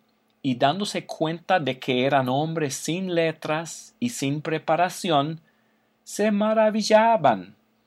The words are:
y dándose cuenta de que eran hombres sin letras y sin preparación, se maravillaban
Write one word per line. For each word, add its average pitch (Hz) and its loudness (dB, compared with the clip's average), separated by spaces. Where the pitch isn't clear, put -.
y 131 -2
dándose 165 -2
cuenta 165 -2
de 131 -2
que 127 0
eran 135 2
hombres 151 -2
sin 180 -6
letras 160 -4
y 120 -4
sin 143 -4
preparación, 160 -2
se 208 -2
maravillaban 214 2